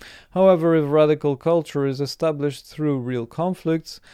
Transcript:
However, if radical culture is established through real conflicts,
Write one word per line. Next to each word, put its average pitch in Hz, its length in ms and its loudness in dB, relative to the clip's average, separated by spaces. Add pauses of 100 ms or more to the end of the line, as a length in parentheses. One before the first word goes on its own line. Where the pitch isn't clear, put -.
(320)
However, 175 420 4
if 151 160 2
radical 151 480 2
culture 156 480 -2
is 135 160 -4
established 143 640 -4
through 151 320 -4
real 120 300 -6
conflicts, 165 720 -6 (120)